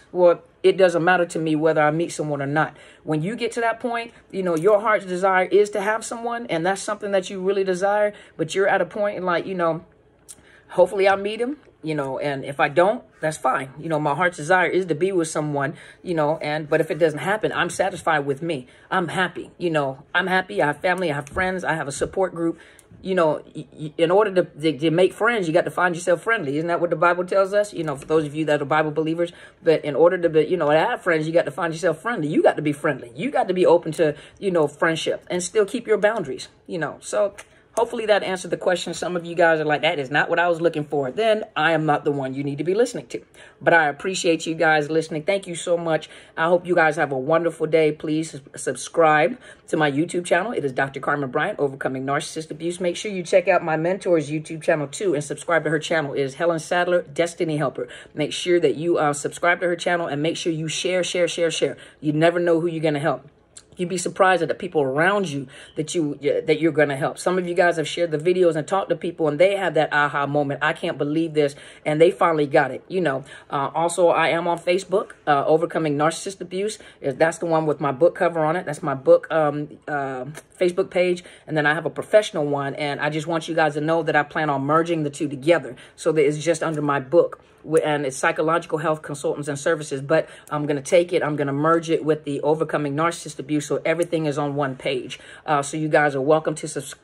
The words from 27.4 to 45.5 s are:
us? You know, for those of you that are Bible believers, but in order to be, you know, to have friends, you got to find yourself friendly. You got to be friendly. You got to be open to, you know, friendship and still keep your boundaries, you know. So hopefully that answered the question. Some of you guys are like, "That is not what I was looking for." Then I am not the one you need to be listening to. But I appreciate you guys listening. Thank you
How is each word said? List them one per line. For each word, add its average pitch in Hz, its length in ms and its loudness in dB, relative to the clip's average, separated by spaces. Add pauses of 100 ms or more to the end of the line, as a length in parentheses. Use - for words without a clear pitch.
us? 208 200 0
You 165 100 -6
know, 147 140 -4
for - 80 -16
those 156 200 2
of 139 80 -8
you 156 120 -4
that 147 160 2
are 143 40 -6
Bible 156 260 0
believers, 160 420 -2 (280)
but - 220 4
in 147 100 -4
order 170 260 6
to 170 100 2
be, 156 160 4
you 175 100 -2
know, 151 160 2
to 156 60 6
have 220 240 0
friends, 160 260 0
you 160 60 -2
got 165 120 4
to 151 60 -6
find 170 220 -4
yourself 160 280 -2
friendly. 214 280 -4
You 233 120 0
got - 140 4
to - 60 -6
be 151 100 -2
friendly. 139 420 -4
You 220 160 -6
got 254 200 0
to 185 40 0
be 185 120 2
open 165 280 4
to, 151 220 0 (240)
you 202 120 -4
know, 160 160 2
friendship 156 640 -2
and 180 140 -4
still 214 220 0
keep 220 200 -6
your 214 120 2
boundaries, 196 500 -2 (180)
you 190 120 -10
know. 143 240 -6
So - 320 -2 (420)
hopefully 220 300 -2
that 202 160 4
answered 185 300 -6
the - 60 -2
question. 175 360 -2
Some 170 220 -6
of 170 100 -6
you 170 80 -10
guys 165 260 4
are 151 60 -2
like, 151 160 0
"That 156 160 0
is 131 140 -6
not 147 180 0
what 170 100 0
I 175 80 4
was 165 140 0
looking 156 240 0
for." 139 240 -4
Then 214 340 0 (120)
I 156 160 2
am 156 160 2
not 147 180 2
the 151 60 2
one 131 240 -4
you 139 80 -4
need 143 160 -6
to 156 40 -4
be 180 120 0
listening 226 320 -2
to. - 140 -10 (380)
But 170 140 4
I 160 140 6
appreciate 170 580 -2
you 160 80 -4
guys 156 380 2
listening. 160 320 -2
Thank 196 240 -2
you 175 80 -8